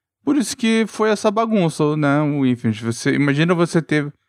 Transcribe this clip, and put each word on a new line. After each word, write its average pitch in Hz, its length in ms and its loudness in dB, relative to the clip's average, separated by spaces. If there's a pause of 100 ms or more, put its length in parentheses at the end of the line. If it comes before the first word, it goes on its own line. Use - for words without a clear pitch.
(240)
por 285 140 0
isso - 180 -2
que 226 320 0
foi 214 220 -2
essa 214 220 0
bagunça, 185 680 0
né, 147 240 2
o 147 240 0
Infinite. 117 380 0
Você, 117 300 -2
imagina 143 400 2
você 170 280 0
ter 147 300 -2 (180)